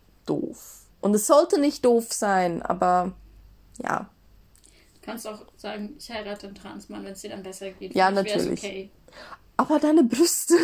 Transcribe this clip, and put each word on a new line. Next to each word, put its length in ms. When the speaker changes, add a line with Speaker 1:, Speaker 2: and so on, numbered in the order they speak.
Speaker 1:
doof. 560
Und 140
es 120
sollte 340
nicht 240
doof 280
sein, 500
aber 500
ja. 320
Speaker 2:
Du 80
kannst 260
auch 180
sagen, 420
„Ich 120
heirate 380
einen 80
Transmann“, 480
wenn's 160
dir 100
dann 120
besser 280
geht. 240
Speaker 1:
Ja, 140
Speaker 2:
Für 60
mich 100
wär's 180
Speaker 1:
natürlich. 220
Speaker 2:
okay. 260
Speaker 1:
Aber 220
deine 240
Brüste, 600